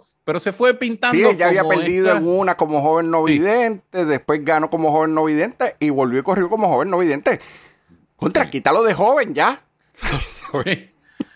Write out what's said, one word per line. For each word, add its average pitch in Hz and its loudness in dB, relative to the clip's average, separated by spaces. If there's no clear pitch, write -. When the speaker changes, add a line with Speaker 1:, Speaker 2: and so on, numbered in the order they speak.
Speaker 1:
pero 156 -4
se 196 -6
fue 240 2
pintando 233 0
Speaker 2:
Sí, 196 2
ella 175 2
había 190 2
Speaker 1:
como 185 0
Speaker 2:
perdido 180 0
Speaker 1:
esta 175 4
Speaker 2:
en 160 -2
una 180 0
como 151 0
joven 165 0
no 160 2
Speaker 1:
Sí. 156 4
Speaker 2:
vidente, 196 -2
después 151 -2
ganó 156 0
como 160 0
joven 156 2
no 156 0
vidente 180 -2
y 151 0
volvió 131 0
y - -2
corrió 185 0
como 220 0
joven 151 0
no 180 0
vidente. 165 0
Contra, 196 0
Speaker 1:
Sí. - -10
Speaker 2:
quítalo 170 2
de 220 2
joven 208 2
ya. 190 0
<laughs> - -8
Speaker 1:
Sí. - -4